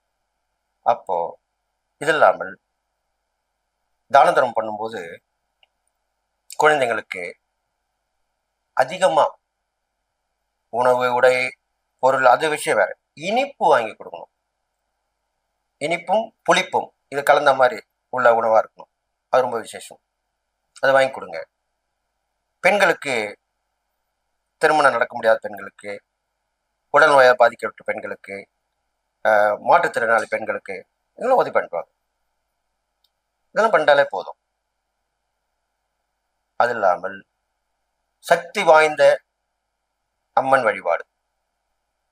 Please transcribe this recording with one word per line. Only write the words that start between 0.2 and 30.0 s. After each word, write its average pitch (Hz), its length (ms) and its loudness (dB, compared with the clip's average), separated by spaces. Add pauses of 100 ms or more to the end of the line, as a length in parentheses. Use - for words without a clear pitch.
அப்போ 117 300 -4 (840)
இது 147 140 0
இல்லாமல் 92 360 2 (1600)
தான 151 240 6
தர்மம் 127 220 0
பண்ணும்போது 110 440 -8 (1600)
குழந்தைங்களுக்கு 117 600 0 (1500)
அதிகமா 160 480 0 (1500)
உணவு, 123 340 2 (100)
உடை, 127 180 4 (680)
பொருள், 131 300 2
அது 139 120 0 (100)
விஷயம் 147 260 -2
வேற, 92 100 0 (360)
இனிப்பு 247 460 -4
வாங்கி 113 200 0
கொடுக்கணும். 87 380 -20 (1500)
இனிப்பும் 175 440 -4 (220)
புளிப்பும் 180 420 -2 (240)
இது 139 180 -4
கலந்த 143 300 4
மாதிரி 117 180 2 (340)
உள்ள 123 140 0 (120)
உணவா 113 240 2
இருக்கணும். - 280 -20 (420)
அது 127 140 2
ரொம்ப 117 180 -6
விசேஷம், - 360 -20 (800)
அதை 135 160 2
வாங்கி 131 200 0
கொடுங்க. 90 220 -14 (1200)
பெண்களுக்கு, 180 520 0 (1500)
திருமணம் 151 340 2
நடக்க 117 200 -4
முடியாத 113 300 0
பெண்களுக்கு, 101 460 -16 (1000)
உடல் 147 200 4
நோயால் 127 280 4
பாதிக்கப்பட்ட 117 480 -2
பெண்களுக்கு, 98 460 -12 (920)
ஆஹ், 104 300 2 (140)
மாற்றுத்திறனாளி 117 640 0